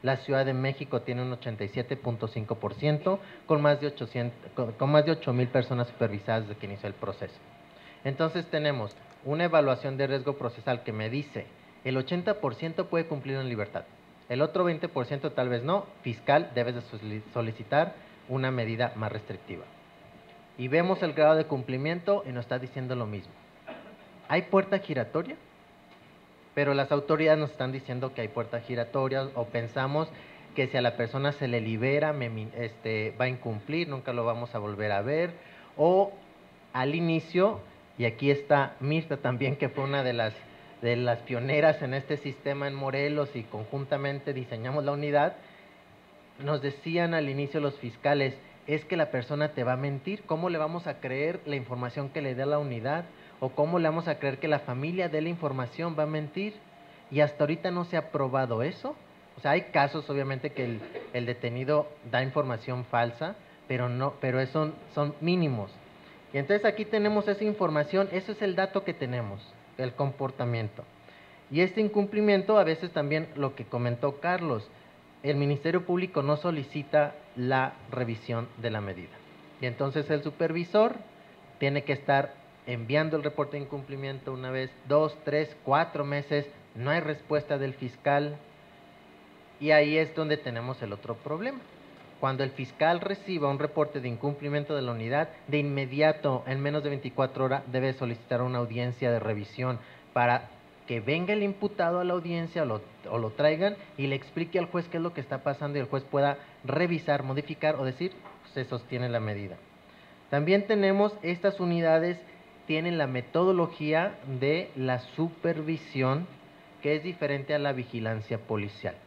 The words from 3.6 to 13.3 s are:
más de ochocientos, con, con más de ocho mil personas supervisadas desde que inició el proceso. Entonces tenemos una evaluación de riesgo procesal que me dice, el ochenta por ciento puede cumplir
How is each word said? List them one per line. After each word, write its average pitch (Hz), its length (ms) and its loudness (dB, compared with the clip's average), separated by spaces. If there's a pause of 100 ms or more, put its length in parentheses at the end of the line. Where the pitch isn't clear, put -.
más 147 200 6
de 147 80 -2
ochocientos, 120 500 -4 (160)
con, 120 160 -2
con 135 220 2
más 151 120 10
de 160 60 4
ocho 160 220 2
mil 123 160 4
personas 123 400 2
supervisadas 110 580 0
desde 104 140 -10
que 104 60 -8
inició 101 200 -8
el 98 80 -6
proceso. 98 400 -8 (720)
Entonces 160 420 0
tenemos 143 480 0 (300)
una 147 180 0
evaluación 143 540 4
de 135 100 2
riesgo 135 280 0
procesal 120 500 -4
que 113 80 -4
me 110 180 -2
dice, 135 360 -6 (360)
el 131 140 -2
ochenta 165 380 0
por 131 200 -2
ciento 165 320 -4
puede 165 200 0
cumplir 135 320 -4